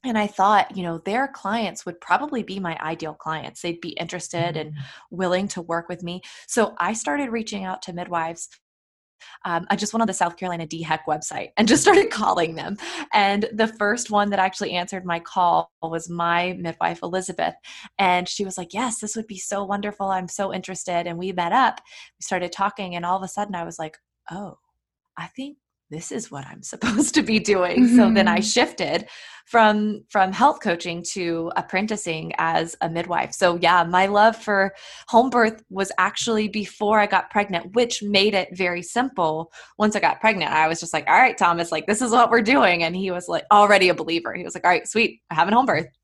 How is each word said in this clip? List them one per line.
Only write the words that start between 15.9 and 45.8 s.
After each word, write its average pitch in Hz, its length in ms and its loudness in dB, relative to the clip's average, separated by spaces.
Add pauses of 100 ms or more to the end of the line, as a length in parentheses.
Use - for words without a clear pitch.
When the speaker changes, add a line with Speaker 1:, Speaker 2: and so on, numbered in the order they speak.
Speaker 1:
my 175 500 0
midwife, 170 420 -4
Elizabeth. 180 540 -4 (420)
And 180 320 2
she - 160 -6
was 190 120 -10
like, 175 160 -12
"Yes, 220 260 -4
this 214 160 -10
would 220 120 -10
be 190 120 -14
so 202 240 -6
wonderful. 202 440 -6
I'm 185 200 -4
so 196 260 -6
interested." 180 540 -6
And 170 100 -8
we 185 140 -6
met 175 220 -2
up, 247 280 2 (380)
we - 40 -16
started 180 280 -4
talking. 196 440 -4
And 175 100 -6
all 180 120 -2
of 190 60 -6
a 185 40 -10
sudden 208 280 -6
I 170 80 -6
was 165 160 -12
like, 156 180 -10 (340)
"Oh, 190 260 -14 (600)
I 165 100 -12
think 277 300 -14 (320)
this 156 220 -12
is - 180 -8
what 139 160 -10
I'm - 180 -20
<laughs> - 100 -14
supposed 226 420 -2
to 277 80 2
be 220 160 2
doing." 196 560 4
So 226 180 8
then 190 140 6
I 170 120 4
Speaker 2:
Mm-hmm. - 40 0
Speaker 1:
shifted 196 640 0 (380)
from, 214 640 4
from 190 240 2
health 277 260 4
coaching 170 420 -2 (120)
to 170 420 -4
apprenticing 175 840 -4
as 165 440 0
a 170 80 -2
midwife. 170 420 -4
So 175 300 2
yeah, 170 240 4
my 180 220 4
love 208 280 4
for 196 380 0 (340)
home 247 220 4
birth 226 400 2
was 190 280 -4
actually 214 520 0
before 214 500 0
I 208 60 4
got 196 240 0
pregnant, 190 440 -2
which 240 300 0
made 202 300 4
it 185 240 0
very 180 240 0
simple. 170 720 -2 (240)
Once 214 180 2
I 202 60 0
got - 180 2
pregnant, 202 320 2
I 160 160 4
was 165 140 -2
just 165 100 -10
like, 151 160 -2
"All 160 100 6
right, 240 200 6
Thomas, 170 340 2
like, 156 160 -4
this 214 140 0
is 240 100 0
what 233 180 6
we're 220 120 4
doing." 202 420 4
And 165 100 -2
he 190 160 -4
was, 180 200 -8
like, 170 240 -4
already 202 340 8
a 175 80 4
believer. 165 380 -4
He 180 100 -8
was 175 100 -10
like, - 120 -6
"All 175 60 6
right, 175 140 2
sweet, - 360 -2 (100)
we're 160 60 -2
having 180 160 2
home 247 120 6
birth." 156 220 0 (160)